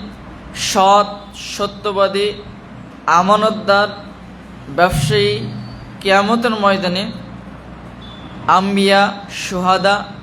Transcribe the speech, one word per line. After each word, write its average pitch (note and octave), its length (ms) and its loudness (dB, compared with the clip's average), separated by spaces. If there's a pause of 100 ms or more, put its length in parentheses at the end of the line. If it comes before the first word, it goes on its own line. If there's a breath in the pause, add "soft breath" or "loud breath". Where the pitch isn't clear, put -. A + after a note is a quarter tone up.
(540)
সৎ, G3+ 520 4 (280)
সত্যবাদী, G3 960 -2 (760)
আমানতদার G3+ 800 4 (800)
ব্যবসায়ী G#3 720 2 (640)
কিয়ামতের G3+ 500 2
ময়দানে G3 600 0 (1400)
আম্বিয়া, G3 680 4 (180)
শুহাদা, F#3 760 0 (180)